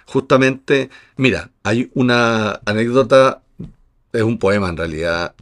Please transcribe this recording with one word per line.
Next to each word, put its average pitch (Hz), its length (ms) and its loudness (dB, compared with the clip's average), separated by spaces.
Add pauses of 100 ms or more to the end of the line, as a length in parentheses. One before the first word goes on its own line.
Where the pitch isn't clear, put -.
justamente, 131 840 -2 (260)
mira, 101 340 -2 (120)
hay 117 320 -2
una 117 720 0
anécdota, 120 720 2 (720)
es 117 100 0
un 113 160 0
poema 98 300 2
en 82 80 -4
realidad, 85 640 -4